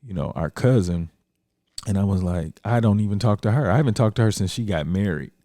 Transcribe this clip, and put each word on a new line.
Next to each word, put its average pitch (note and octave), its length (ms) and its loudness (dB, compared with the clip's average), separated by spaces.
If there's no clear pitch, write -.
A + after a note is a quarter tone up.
you A#2 100 -14
know, C#2+ 220 -4
our D2+ 140 -4
cousin. F2 640 0
And G2 100 0
I G2 60 2
was F#2+ 180 2
like, F2 420 -4
I A#2 160 0
don't G#2+ 200 4
even G#2 200 0
talk G#2 220 2
to G#2+ 100 0
her. A#2+ 200 0
I G#2 60 4
haven't C#3 180 2
talked G#2+ 220 0
to A#2+ 60 2
her A2 80 4
since G2 200 -2
she A#2 140 -4
got F2 200 -2
married. E2+ 460 -2